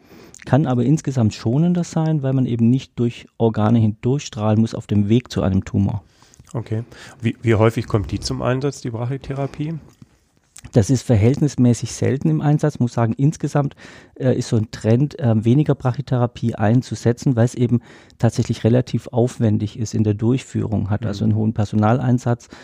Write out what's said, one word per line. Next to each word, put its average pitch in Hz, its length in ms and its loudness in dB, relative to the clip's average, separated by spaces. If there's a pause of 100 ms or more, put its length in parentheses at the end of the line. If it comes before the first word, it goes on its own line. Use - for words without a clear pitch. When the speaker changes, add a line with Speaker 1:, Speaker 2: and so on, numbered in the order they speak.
(460)
Speaker 1:
kann 143 200 2
aber 123 180 0
insgesamt 131 500 0
schonender 170 500 0
sein, 160 380 -2
weil 135 100 -2
man 131 140 0
eben 117 240 2
nicht - 280 -2
durch 120 280 -4 (100)
Organe 110 420 2
hindurchstrahlen 110 800 0
muss 110 140 0
auf - 120 -10
dem 101 220 2
Weg 120 220 0
zu - 120 -2
einem 95 220 0
Tumor. 101 380 -2 (520)
Speaker 2:
Okay. 110 300 -8 (360)
Wie, 113 220 -4
wie 113 140 2
häufig 113 320 2
kommt 101 220 -2
die 101 100 -4
zum 127 220 -8
Einsatz, 131 380 -4
die 127 100 -8
Brachytherapie? 135 840 -6 (1000)
Speaker 1:
Das 117 180 4
ist 127 120 2
verhältnismäßig 123 880 2
selten 127 380 -2
im 156 100 0
Einsatz. 151 380 0
Muss 120 140 0
sagen, 117 240 0
insgesamt, 143 580 0 (400)
äh, 127 240 0
ist 120 100 -4
so 120 80 2
ein 107 140 0
Trend, 120 480 0
äh, 110 260 2
weniger 139 300 4
Brachytherapie 120 800 -2
einzusetzen, 120 800 0
weil 113 120 4
es - 100 -6
eben 120 240 0 (380)
tatsächlich 113 440 -2
relativ 120 460 0
aufwendig 110 680 0
ist 110 160 -6
in 110 120 0
der 107 100 2
Durchführung, 107 720 -2
hat 101 160 -4
also 104 200 -4
Speaker 2:
Mhm. 110 80 2
Speaker 1:
einen 107 80 0
hohen 110 140 0
Personaleinsatz. 120 920 0 (160)